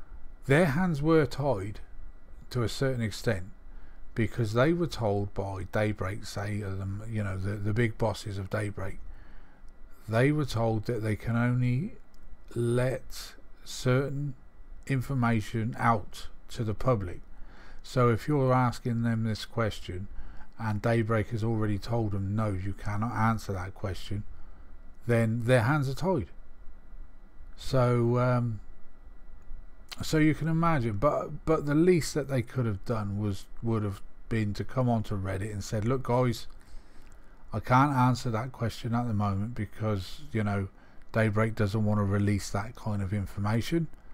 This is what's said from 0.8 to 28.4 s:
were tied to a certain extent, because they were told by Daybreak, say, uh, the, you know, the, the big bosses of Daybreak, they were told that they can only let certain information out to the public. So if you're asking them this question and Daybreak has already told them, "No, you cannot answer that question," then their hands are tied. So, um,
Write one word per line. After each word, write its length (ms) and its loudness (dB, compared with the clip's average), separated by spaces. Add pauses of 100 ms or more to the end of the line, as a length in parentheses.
were 240 6
tied 540 0 (680)
to 140 0
a 60 2
certain 340 0
extent, 480 -2 (640)
because 380 0
they 200 6
were 140 0
told 480 0
by 360 -4
Daybreak, 540 0
say, 380 -4
uh, 80 -4
the, 160 -4 (200)
you 160 -2
know, 140 -2
the, 140 -2
the 220 0
big 260 2
bosses 400 -2
of 100 -6
Daybreak, 500 -2 (1080)
they 220 4
were 140 2
told 400 0
that 180 -2
they 120 2
can 200 -2
only 600 2 (580)
let 800 0 (280)
certain 680 0 (540)
information 920 2
out 500 2 (220)
to 140 -4
the 100 0
public. 460 2 (640)
So 260 4
if 180 2
you're 260 4
asking 500 2
them 200 2
this 220 -2
question 640 -2 (520)
and 220 0
Daybreak 480 2
has 140 -2
already 340 2
told 340 0
them, 240 0
"No, 160 2
you 220 -2
cannot 400 -2
answer 400 0
that 220 -6
question," 480 -4 (840)
then 380 4
their 180 6
hands 260 2
are 60 -2
tied. 320 2 (1300)
So, 640 4
um, 400 2 (1400)